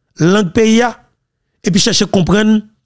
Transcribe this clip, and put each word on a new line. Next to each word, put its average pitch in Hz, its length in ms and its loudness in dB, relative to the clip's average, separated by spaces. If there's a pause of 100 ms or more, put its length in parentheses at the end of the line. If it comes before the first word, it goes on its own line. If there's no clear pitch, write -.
(180)
langue 180 340 0
pays, 220 320 2 (800)
et - 80 -2
puis 180 80 2
cherchez 208 260 -2
comprendre 208 560 0 (240)